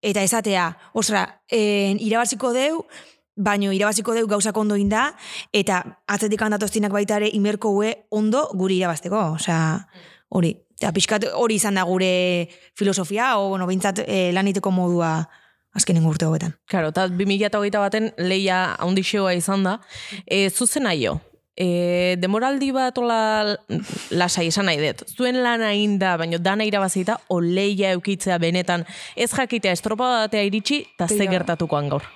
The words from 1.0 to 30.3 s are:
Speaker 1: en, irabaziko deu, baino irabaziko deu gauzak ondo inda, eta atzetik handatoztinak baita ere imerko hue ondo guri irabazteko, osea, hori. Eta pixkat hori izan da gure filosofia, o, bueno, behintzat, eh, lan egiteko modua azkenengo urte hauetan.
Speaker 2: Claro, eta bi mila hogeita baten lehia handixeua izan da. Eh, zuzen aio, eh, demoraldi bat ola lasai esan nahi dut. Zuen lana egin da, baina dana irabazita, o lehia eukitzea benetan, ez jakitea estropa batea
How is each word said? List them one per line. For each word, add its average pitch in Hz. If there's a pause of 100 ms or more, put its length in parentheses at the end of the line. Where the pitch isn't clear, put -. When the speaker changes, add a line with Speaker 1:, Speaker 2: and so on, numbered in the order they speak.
Speaker 1:
en, 208
irabaziko 233
deu, 285 (540)
baino 202
irabaziko 208
deu 226
gauzak 208
ondo 208
inda, 214 (400)
eta 196 (260)
atzetik 202
handatoztinak 208
baita 202
ere 214
imerko 208
hue 208 (160)
ondo 214
guri 190
irabazteko, 180 (160)
osea, 165 (640)
hori. 175 (200)
Eta -
pixkat 208
hori 226
izan 196
da 185
gure 180 (280)
filosofia, 196
o, 196
bueno, 190
behintzat, 190
eh, 185
lan 190
egiteko 190
modua 175 (580)
azkenengo 165
urte 156
hauetan. 160 (120)
Speaker 2:
Claro, 165
eta 185
bi 180
mila 202
hogeita 202
baten 214
lehia 185
handixeua 190
izan 190
da. 190 (480)
Eh, 196
zuzen 247
aio, 147 (360)
eh, 175
demoraldi 254
bat 254
ola 220 (540)
lasai 175
esan 196
nahi 156
dut. -
Zuen 254
lana 226
egin 208
da, 185
baina 165
dana 196
irabazita, 190
o 180
lehia 190
eukitzea 180
benetan, 170 (300)
ez 233
jakitea 226
estropa 226
batea 214